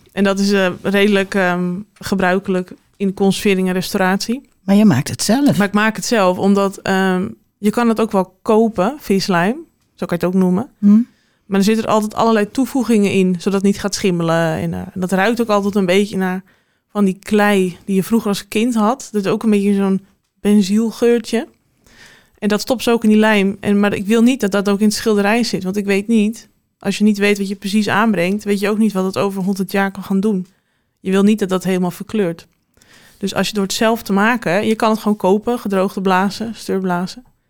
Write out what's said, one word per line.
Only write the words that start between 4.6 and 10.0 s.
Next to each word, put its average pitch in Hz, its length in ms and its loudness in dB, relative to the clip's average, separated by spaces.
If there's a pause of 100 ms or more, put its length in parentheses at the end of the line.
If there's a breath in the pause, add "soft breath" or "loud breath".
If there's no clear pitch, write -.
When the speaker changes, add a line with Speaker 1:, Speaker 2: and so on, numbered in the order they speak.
Speaker 2:
Maar 190 120 2
je 214 80 6
maakt 151 240 4
het - 140 -6
zelf? 240 360 2
Speaker 1:
Maar 202 80 2
ik 196 60 -6
maak 214 240 0
het 180 80 -8
zelf, 190 340 2
omdat, 196 400 2
ehm, 190 500 0 (300)
je 202 120 0
kan 233 180 0
het 220 120 0
ook 220 120 -2
wel 190 300 -2
kopen, 220 560 2
vislijm. 196 580 0 (380)
Zo - 120 -10